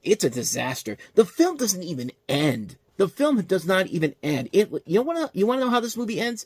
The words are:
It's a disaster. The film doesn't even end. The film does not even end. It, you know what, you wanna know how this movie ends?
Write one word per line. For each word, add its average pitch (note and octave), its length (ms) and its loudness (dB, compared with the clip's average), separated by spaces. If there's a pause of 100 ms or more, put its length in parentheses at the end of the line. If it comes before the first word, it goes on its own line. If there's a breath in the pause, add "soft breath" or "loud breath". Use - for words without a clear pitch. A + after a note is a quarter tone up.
It's G#3+ 200 2
a D3+ 60 2
disaster. B2 680 -6 (180 loud breath)
The A3 100 8
film E4 320 0
doesn't G#3 260 -2
even B2+ 280 -6 (160)
end. C3+ 500 0 (200)
The F#3+ 100 2
film C#4 340 2
does F3 240 -2
not F#3 220 2
even D#3+ 340 -2
end. C3+ 300 -2
It, G3 180 4 (160)
you D#3 100 -2
know A3 60 4
what, D#4+ 340 -2
you F#3+ 100 2
wanna B3+ 160 2
know B3+ 80 0
how A#3+ 100 4
this A3+ 180 -6
movie A3+ 220 -4
ends? A#3 260 -4